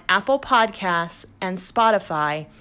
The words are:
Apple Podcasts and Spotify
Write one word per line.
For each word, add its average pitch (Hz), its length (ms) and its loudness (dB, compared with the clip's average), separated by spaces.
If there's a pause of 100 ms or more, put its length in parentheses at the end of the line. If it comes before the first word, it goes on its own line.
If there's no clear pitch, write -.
Apple 202 320 2
Podcasts 196 840 0 (160)
and 190 160 -4
Spotify 170 880 0 (160)